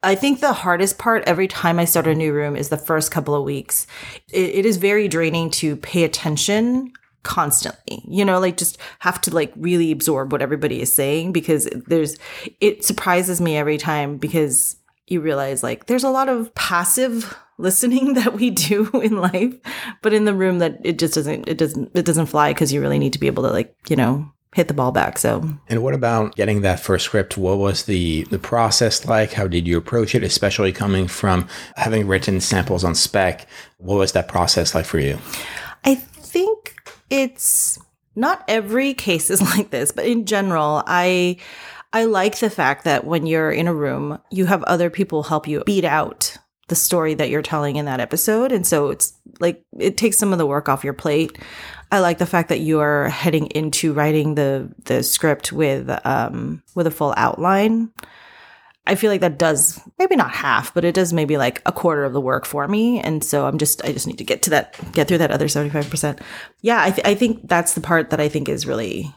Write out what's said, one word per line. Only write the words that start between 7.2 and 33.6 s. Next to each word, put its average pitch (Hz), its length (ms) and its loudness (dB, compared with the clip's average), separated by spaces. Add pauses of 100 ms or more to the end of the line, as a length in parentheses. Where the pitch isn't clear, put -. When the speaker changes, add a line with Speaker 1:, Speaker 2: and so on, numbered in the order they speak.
Speaker 1:
constantly, - 840 -2
you 196 160 0
know, 185 160 4
like, 185 160 2
just - 220 -4 (220)
have 185 220 -2
to, - 120 -4
like, 156 200 0
really 165 380 2
absorb 135 400 0
what 147 80 0
everybody 143 400 -2
is 123 100 -2
saying, 156 420 0
because 160 360 0 (180)
there's, 160 300 0 (440)
it - 240 2
surprises 180 580 0
me 156 160 2
every 151 180 0
time, 147 400 -2
because 151 600 0 (320)
you 180 120 0
realize, 139 420 -2
like, - 240 -6
there's 254 180 0
a 269 60 2
lot 262 200 2
of 233 240 -2
passive 220 840 -2 (220)
listening 254 560 2
<laughs> - 0 -
that 233 180 2
we 233 160 0
do 202 400 2 (140)
in 214 180 2
life, 185 340 0 (460)
but 214 140 2
in 214 100 4
the 208 100 4
room 185 260 2
that 165 240 0
it 165 140 0
just 165 160 0
doesn't, 151 320 -2
it 160 120 -4
doesn't, 151 360 -2
it 175 120 2
doesn't 160 200 2
fly, 147 280 2
'cause 147 180 0
you 143 80 0
really 143 180 0
need 139 140 0
to 143 80 -6
be 139 60 0
able 131 160 0
to, 131 80 0
like, - 240 -2 (140)
you 156 80 2
know, 135 300 0 (280)
hit 170 120 4
the 151 80 -4
ball 127 180 0
back. - 260 0
So. - 280 0 (220)
Speaker 2:
And 113 140 0
what 135 120 0
about 113 400 0
getting 104 280 2
that 92 180 2
first 92 240 0
script? - 320 -2
What 95 220 0
was 98 260 0
the, 85 400 0
the 78 140 -4
process 117 680 0
like? 110 260 2
How 104 140 -2
did 85 220 0
you 85 80 2
approach 110 380 -2
it, 113 80 4
especially 95 500 0
coming 95 340 0
from 90 400 0 (300)
having 110 300 0
written 95 340 0
samples 92 420 0
on 87 120 2
spec? - 520 0 (300)